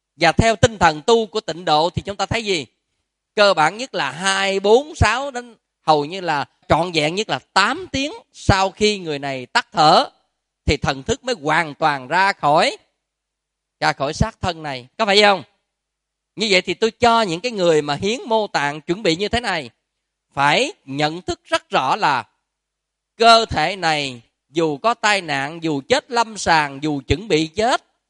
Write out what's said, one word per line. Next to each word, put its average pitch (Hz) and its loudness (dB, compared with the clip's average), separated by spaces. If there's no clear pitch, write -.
Và 160 4
theo 226 2
tinh 226 0
thần 156 2
tu 226 4
của 214 -6
Tịnh 160 -10
Độ 160 2
thì - -6
chúng 196 -10
ta 196 -2
thấy 226 -4
gì? 175 -2
Cơ 202 4
bản 160 2
nhất 247 -10
là 147 -4
hai, 196 -2
bốn, 254 4
sáu 247 0
đến 240 -12
hầu 151 2
như 180 -10
là 156 -4
trọn 170 0
vẹn 160 0
nhất 214 -4
là 147 -4
tám 262 -2
tiếng 277 -4
sau 190 0
khi 208 0
người 160 -6
này 135 -8
tắt - -2
thở 175 4
thì 156 0
thần 135 -4
thức 226 -6
mới 247 -4
hoàn 151 -2
toàn 139 -2
ra 190 2
khỏi, 180 2
ra 151 0
khỏi 143 -4
xác - -2
thân 165 -6
này. 131 -10
Có 220 0
phải 202 4
không? 202 4
Như 226 -2
vậy 185 4
thì 180 -4
tôi 226 0
cho 226 2
những 175 -4
cái 247 -6
người 170 2
mà 147 -4
hiến 208 -4
mô 220 0
tạng 147 -4
chuẩn 175 -6
bị 165 2
như 202 -4
thế 233 -2
này, 175 -6
phải 170 2
nhận 151 -4
thức - -8
rất - -4
rõ 156 0
là 147 -2
cơ 226 6
thể 170 -2
này 147 -2
dù 151 -2
có 226 0
tai 208 0
nạn, 151 -6
dù 151 -2
chết 277 0
lâm 220 -2
sàng, 147 0
dù 147 -2
chuẩn 214 -2
bị 160 0
chết, 226 -2